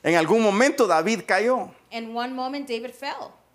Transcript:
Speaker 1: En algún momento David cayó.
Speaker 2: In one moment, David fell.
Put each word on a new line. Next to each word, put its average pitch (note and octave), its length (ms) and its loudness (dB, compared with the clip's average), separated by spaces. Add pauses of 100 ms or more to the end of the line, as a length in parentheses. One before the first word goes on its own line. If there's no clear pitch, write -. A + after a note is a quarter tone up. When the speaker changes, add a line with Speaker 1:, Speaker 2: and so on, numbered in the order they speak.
Speaker 1:
En E3 140 2
algún E3+ 260 4
momento A3 440 4
David F3 400 2
cayó. G#3+ 440 0 (200)
Speaker 2:
In A3+ 260 -10
one B3 180 -6
moment, C4 340 -8
David A#3 240 -6
fell. C#4+ 400 -12 (220)